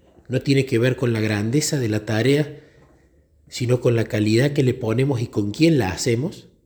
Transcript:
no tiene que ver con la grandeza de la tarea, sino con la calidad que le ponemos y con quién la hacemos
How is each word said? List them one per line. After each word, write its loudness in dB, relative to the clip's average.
no -2
tiene 2
que 0
ver 2
con 0
la -2
grandeza -2
de -2
la -2
tarea, 0
sino -2
con 2
la 0
calidad 2
que 0
le 2
ponemos -2
y -4
con -2
quién 4
la 0
hacemos -4